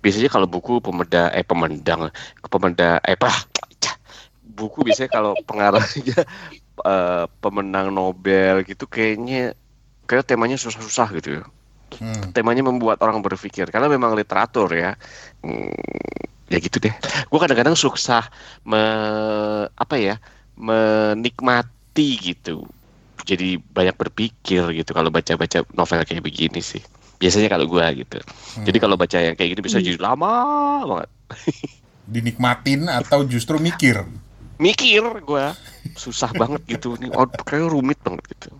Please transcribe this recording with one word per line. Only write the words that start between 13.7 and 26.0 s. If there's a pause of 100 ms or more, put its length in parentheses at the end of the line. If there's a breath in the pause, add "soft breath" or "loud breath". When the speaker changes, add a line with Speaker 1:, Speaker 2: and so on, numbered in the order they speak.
Speaker 1:
memang
literatur
ya. (420 loud breath)
Hmm, (760)
ya
gitu
deh. (380 loud breath)
Gua
kadang-kadang
susah (360 loud breath)
me-,
apa
ya, (920 soft breath)
menikmati (160)
gitu. (540)
Jadi
banyak
berpikir (100)
gitu
kalau
baca-baca (100)
novel